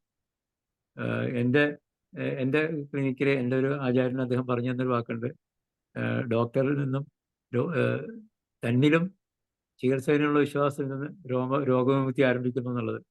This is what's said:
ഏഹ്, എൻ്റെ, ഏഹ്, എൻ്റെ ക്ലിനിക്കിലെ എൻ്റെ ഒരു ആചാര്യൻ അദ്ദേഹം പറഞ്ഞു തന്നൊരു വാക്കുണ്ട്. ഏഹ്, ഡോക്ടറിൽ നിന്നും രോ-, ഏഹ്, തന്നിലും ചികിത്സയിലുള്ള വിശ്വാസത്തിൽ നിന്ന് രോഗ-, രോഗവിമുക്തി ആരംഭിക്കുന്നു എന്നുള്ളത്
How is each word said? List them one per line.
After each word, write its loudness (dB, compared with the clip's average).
ഏഹ്, -4
എൻ്റെ, 4
ഏഹ്, -6
എൻ്റെ 0
ക്ലിനിക്കിലെ -2
എൻ്റെ 0
ഒരു 0
ആചാര്യൻ 0
അദ്ദേഹം -2
പറഞ്ഞു -2
തന്നൊരു -2
വാക്കുണ്ട്. -2
ഏഹ്, -2
ഡോക്ടറിൽ 0
നിന്നും -2
രോ-, 0
ഏഹ്, 0
തന്നിലും 4
ചികിത്സയിലുള്ള 2
വിശ്വാസത്തിൽ 0
നിന്ന് -10
രോഗ-, 0
രോഗവിമുക്തി 2
ആരംഭിക്കുന്നു 0
എന്നുള്ളത് -4